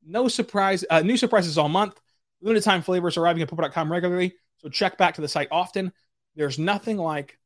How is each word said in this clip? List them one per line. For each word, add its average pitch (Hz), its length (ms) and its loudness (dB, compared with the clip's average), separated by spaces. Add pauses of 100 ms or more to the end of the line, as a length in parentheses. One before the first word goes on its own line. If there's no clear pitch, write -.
No 214 220 -2
surprise, 196 640 0
uh, 160 120 6
new 220 140 2
surprises 180 400 2
all 151 120 2
month. 196 320 -2 (420)
Limited 214 220 0
time 185 180 2
flavors 175 340 -2
arriving 170 260 2
at 143 60 -6
Built 160 100 -12
Bar 160 100 -2
dot - 60 -10
com 156 180 -2
regularly, 180 420 -2 (220)
so 156 120 -18
check 180 300 -4
back 175 160 2
to - 60 -2
the 151 80 4
site 147 240 -2
often. 185 400 -4 (440)
There's 143 220 -2
nothing 202 380 -2
like 156 500 -6